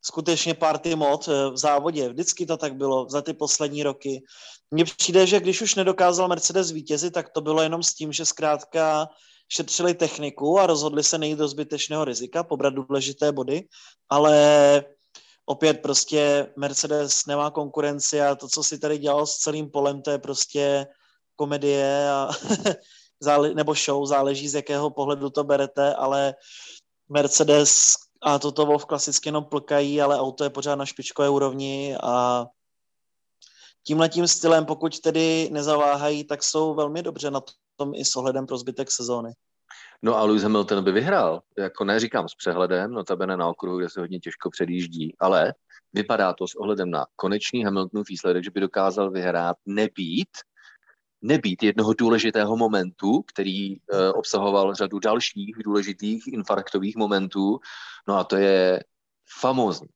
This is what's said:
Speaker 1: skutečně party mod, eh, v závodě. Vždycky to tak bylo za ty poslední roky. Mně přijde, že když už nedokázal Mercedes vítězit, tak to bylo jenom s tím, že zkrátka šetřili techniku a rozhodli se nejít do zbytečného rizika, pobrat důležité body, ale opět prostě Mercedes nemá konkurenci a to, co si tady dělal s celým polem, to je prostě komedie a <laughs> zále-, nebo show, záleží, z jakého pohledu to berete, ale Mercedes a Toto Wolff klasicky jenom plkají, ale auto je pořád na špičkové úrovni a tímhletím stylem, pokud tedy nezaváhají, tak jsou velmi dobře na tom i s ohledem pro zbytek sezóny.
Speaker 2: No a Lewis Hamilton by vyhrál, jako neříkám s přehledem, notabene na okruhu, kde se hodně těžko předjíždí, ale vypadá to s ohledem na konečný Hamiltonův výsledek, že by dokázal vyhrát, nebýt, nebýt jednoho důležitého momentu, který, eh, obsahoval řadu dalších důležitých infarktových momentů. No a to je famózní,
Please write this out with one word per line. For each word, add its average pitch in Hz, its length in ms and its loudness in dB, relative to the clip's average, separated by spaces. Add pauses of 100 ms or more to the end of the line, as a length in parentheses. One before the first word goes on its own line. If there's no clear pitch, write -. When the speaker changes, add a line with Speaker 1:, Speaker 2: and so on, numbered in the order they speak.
Speaker 1:
skutečně 160 520 -2
party 156 420 0
mod, 151 320 0
eh, 139 220 0
v 127 60 -10
závodě. 143 520 0
Vždycky 123 380 -4
to 160 100 -2
tak 143 200 -6
bylo 135 320 -2
za 143 140 -4
ty 151 120 -6
poslední 147 480 -4
roky. 135 400 -6 (480)
Mně 160 140 2
přijde, 185 420 4
že 190 140 4
když 185 220 -2
už 214 120 0
nedokázal 185 540 2
Mercedes 170 420 0
vítězit, 156 440 -4
tak 165 160 -6
to 156 100 -4
bylo 156 220 0
jenom 165 200 -2
s - 120 0
tím, 151 180 -8
že 160 120 -4
zkrátka 156 840 0 (400)
šetřili 170 460 0
techniku 151 640 0
a 190 80 6
rozhodli 151 380 0
se 165 140 0
nejít 151 200 -2
do 151 100 0
zbytečného 151 560 -4
rizika, 123 380 -6
pobrat 143 320 -2
důležité 139 580 -2
body, 139 340 -4 (420)
ale 147 760 6 (600)
opět 151 360 2
prostě 143 760 2
Mercedes 143 680 -2
nemá 147 240 -2
konkurenci 147 680 -2
a 143 140 2
to, - 140 -14
co 156 160 -4
si 151 140 -4
tady 151 200 -2
dělal 147 280 0
s - 100 -6
celým 151 340 -4
polem, 139 320 -2
to 147 80 -4
je 143 80 -2
prostě 143 680 -2 (500)
komedie 143 760 0
a 139 180 -2 (460)
<laughs> - 460 -20
zále-, 147 340 4
nebo 151 200 0
show, 143 320 0
záleží, 139 420 0
z 139 60 -4
jakého 147 360 -2
pohledu 143 400 -4
to 147 140 -2
berete, 139 500 2
ale 139 400 0 (760)
Mercedes 147 840 4 (280)
a 143 160 2
Toto 147 280 0
Wolff 147 200 2
klasicky 147 420 -2
jenom 151 160 -4
plkají, 143 580 0
ale 143 160 4
auto 135 260 -2
je 143 60 0
pořád 143 240 -4
na 139 120 -6
špičkové - 420 -2
úrovni 139 720 0
a 123 440 2 (1400)
tímhletím 160 420 2
stylem, 165 380 4
pokud 156 340 -4
tedy 160 520 2
nezaváhají, 147 720 0
tak 147 180 -6
jsou 156 320 0
velmi 151 280 -2
dobře 156 280 -6
na 135 120 -4 (340)
tom 143 180 -6
i 139 100 -8
s - 120 0
ohledem 131 300 -2
pro 131 120 -6
zbytek 131 320 -8
sezóny. 117 420 -4 (680)
Speaker 2:
No 113 140 2
a 110 80 4
Lewis 107 180 4
Hamilton 104 420 2
by 95 80 4
vyhrál, 110 500 2 (160)
jako 98 260 -4
neříkám 107 440 0
s - 60 -16
přehledem, 90 560 0
notabene 95 460 -4
na 87 120 0
okruhu, 90 300 -4
kde 90 100 -4
se 95 120 -10
hodně 87 200 -8
těžko 85 300 -8
předjíždí, 82 680 -6
ale 92 340 2 (380)
vypadá 101 400 0
to 90 160 -6
s - 60 -14
ohledem 101 360 -4
na 76 160 -2 (100)
konečný 107 480 -4
Hamiltonův 98 440 -2
výsledek, 90 360 -2
že 98 60 -8
by 95 100 -4
dokázal 95 500 0
vyhrát, 87 460 -2 (100)
nebýt, 101 600 -2 (960)
nebýt 110 400 0
jednoho 107 320 2
důležitého 113 600 2
momentu, 107 680 0
který, 98 540 -6
eh, 95 360 0
obsahoval 98 600 2
řadu 98 240 -4
dalších 110 560 -2 (100)
důležitých 104 600 -2
infarktových 104 720 -4
momentů. 101 600 0 (500)
No 101 80 2
a 92 80 2
to - 120 -2
je 95 480 4 (560)
famózní, 123 560 0